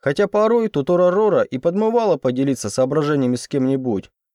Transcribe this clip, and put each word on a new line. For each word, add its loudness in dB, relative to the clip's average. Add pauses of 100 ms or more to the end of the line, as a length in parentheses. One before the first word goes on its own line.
Хотя 0
порой 2
Тутора 2
Рора 2
и -4
подмывала 0
поделиться -2
соображениями 0
с -8
кем-нибудь, -2 (240)